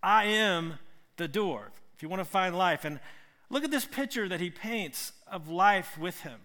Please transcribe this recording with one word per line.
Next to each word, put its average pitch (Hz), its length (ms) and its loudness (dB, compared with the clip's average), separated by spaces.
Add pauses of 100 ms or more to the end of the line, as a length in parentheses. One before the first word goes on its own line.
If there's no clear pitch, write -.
I 208 240 6
am 185 540 2 (380)
the 170 100 -4
door." 143 440 -2 (240)
If - 80 -14
you 156 60 -8
want 190 100 -4
to 180 60 -2
find 185 320 2
life. 175 260 4
And 151 160 -6 (500)
look 285 140 -2
at 311 60 -2
this 277 160 0
picture 240 420 -2
that 175 120 -2
he 175 100 -2
paints 214 640 -6 (140)
of 160 220 -10
life 185 480 4
with 175 240 -6
him. 120 240 -12